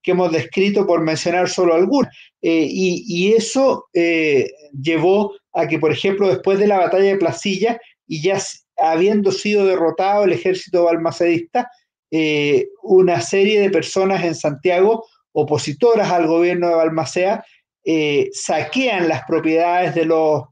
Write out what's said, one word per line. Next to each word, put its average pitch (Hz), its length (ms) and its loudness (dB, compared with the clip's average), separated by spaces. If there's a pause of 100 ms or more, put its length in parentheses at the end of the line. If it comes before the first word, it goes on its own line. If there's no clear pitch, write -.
que 185 100 -2
hemos 180 220 0
descrito, 196 520 -2
por 170 160 0
mencionar 170 480 -2
solo 175 260 0
algunas. 190 380 0 (280)
Eh, 165 280 0
y, 180 360 -4
y 185 280 0
eso, 254 600 0
eh, 160 560 0 (320)
llevó 180 520 0 (200)
a 160 140 -2
que, 156 100 -2
por 151 140 0
ejemplo, 190 380 0
después 190 280 0
de 208 100 2
la 202 100 2
batalla 185 320 2
de 196 80 0
Placilla, 196 640 -2 (260)
y 156 140 -8
ya 190 140 0
s-, - 240 -8 (180)
habiendo 185 540 2
sido 202 340 0
derrotado 185 580 0
el 185 80 2
ejército 180 540 0
balmacedista, 170 840 -2 (420)
eh, 151 580 0 (140)
una 185 360 4
serie 202 400 2
de 196 100 2
personas 190 540 -2
en 160 120 -2
Santiago, 180 680 0 (280)
opositoras 160 760 0
al 170 160 0
gobierno 175 420 0
de 170 60 2
Balmaceda, 165 680 0 (400)
eh, 147 480 0
saquean 180 760 -2
las 143 160 -2
propiedades 165 720 0
de 165 100 0
los 160 460 0